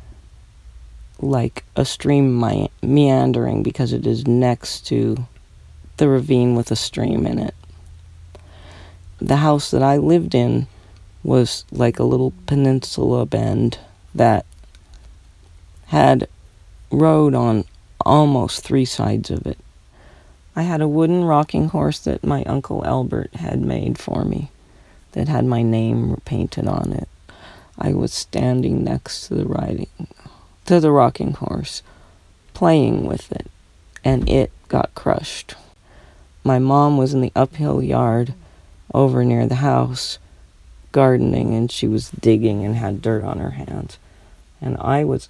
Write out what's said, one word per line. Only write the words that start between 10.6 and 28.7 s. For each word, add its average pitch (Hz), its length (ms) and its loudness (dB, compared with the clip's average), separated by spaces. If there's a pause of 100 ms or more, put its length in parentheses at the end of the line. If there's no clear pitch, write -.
was 127 500 2
like 123 260 0
a 123 60 2
little 131 260 0 (140)
peninsula 131 800 0
bend 113 520 -2 (380)
that 113 300 4 (1400)
had 135 420 4 (600)
road 151 460 4
on 117 300 2 (400)
almost 143 580 2
three 135 220 0
sides 104 440 -2
of - 160 -6
it. - 120 -8 (1000)
I 165 60 -2
had 165 180 -2
a 156 80 0
wooden 160 380 2
rocking 156 420 2
horse 151 320 -2
that - 240 -4
my 139 200 -2
Uncle - 420 -4
Albert - 500 -4
had 165 240 -6
made 127 380 -2
for - 260 -6
me - 280 -4 (600)
that 135 160 -4
had 131 160 0
my 120 200 0
name 117 600 0
painted - 420 -4
on 50 280 -2
it. - 160 -8 (680)
I - 140 -2
was - 220 -2
standing 127 720 -2